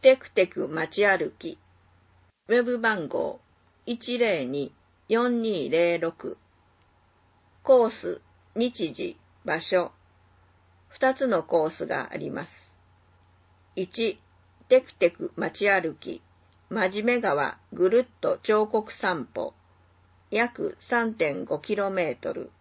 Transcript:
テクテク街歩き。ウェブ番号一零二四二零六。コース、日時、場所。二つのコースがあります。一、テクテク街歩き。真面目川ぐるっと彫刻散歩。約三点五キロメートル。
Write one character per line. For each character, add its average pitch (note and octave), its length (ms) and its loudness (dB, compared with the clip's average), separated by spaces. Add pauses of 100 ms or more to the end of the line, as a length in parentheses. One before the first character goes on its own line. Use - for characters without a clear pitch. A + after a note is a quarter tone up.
テ C4 140 10
ク - 120 -18
テ F#3+ 160 4
ク E3+ 220 -6
街 D#3+ 400 0
歩 F3 240 2
き。 - 260 -14 (920)
ウ A3 60 4
ェ B3 80 4
ブ B3 140 -2
番 G#3+ 300 -2
号 - 320 -4 (480)
一 A#3+ 320 -6
零 F#3+ 260 2
二 C3+ 260 -6 (360)
四 A#3 340 2
二 G#3 300 -2
零 E3+ 260 4
六。 E3 400 -6 (1300)
コ B3+ 220 6
ー A3 40 0
ス、 - 320 -10 (320)
日 A3 400 -4
時、 - 240 -10 (280)
場 D#3 140 -2
所。 F3 320 -2 (1000)
二 C4 260 0
つ C4+ 100 -2
の G3 160 2
コ D#3 240 2
ー D#3+ 60 0
ス D#3+ 160 -8
が C#3 240 -6
あ - 40 -10
り D3+ 140 -8
ま C#3 160 -8
す。 - 340 -20 (960)
一、 F#3 440 -4 (480)
テ B3+ 140 8
ク - 120 -20
テ - 160 4
ク - 260 -8
街 G3+ 360 -2
歩 F3 240 0
き。 - 260 -12 (480)
真 G3 340 0
面 A#3+ 140 2
目 A#3 40 -2
川 C#3+ 360 0 (160)
ぐ F3+ 160 2
る A#3+ 180 4
っ - 140 -20
と - 220 0
彫 G#3+ 240 2
刻 G#3+ 260 -4
散 F3 320 -4
歩。 - 300 -8 (760)
約 - 480 -4
三 A3+ 360 -2
点 D#3 280 -2
五 D3+ 140 -4
キ G#3 180 -4
ロ G3 140 -2
メ F#3 220 -2
ー - 40 -6
ト - 160 -8
ル。 - 300 -10